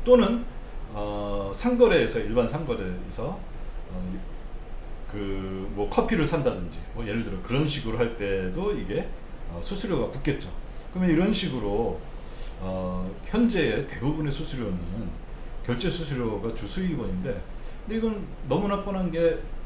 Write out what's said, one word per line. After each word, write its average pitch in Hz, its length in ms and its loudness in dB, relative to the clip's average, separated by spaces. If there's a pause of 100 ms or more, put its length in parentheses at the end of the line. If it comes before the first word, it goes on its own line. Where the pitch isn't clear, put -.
또는, 240 420 8 (480)
어, 104 600 -2
상거래에서, 139 680 6
일반 113 280 2
상거래에서, 110 920 -2 (520)
어, 92 280 -4 (920)
그 95 440 -4 (200)
뭐 104 140 0
커피를 220 360 4
산다든지 147 540 0 (140)
뭐 113 120 -4
예를 110 180 -2
들어 92 200 -4
그런 143 240 2
식으로 127 300 -2
할 117 200 0
때도 95 540 0
이게, 92 360 -2 (440)
어, - 100 -6
수수료가 175 500 -2
붙겠죠. - 380 0 (440)
그러면 180 200 4
이런 190 200 6
식으로, 113 680 0 (600)
어, 92 500 -2 (140)
현재 185 600 4
대부분의 - 440 0
수수료는 110 480 -2 (880)
결제 143 240 0
수수료가 120 680 -2
주 - 120 -4
수익원인데, 113 760 -2 (440)
근데 220 120 -2
이건 214 280 0 (220)
너무나 196 360 2
뻔한 185 280 0
게, 165 280 4 (260)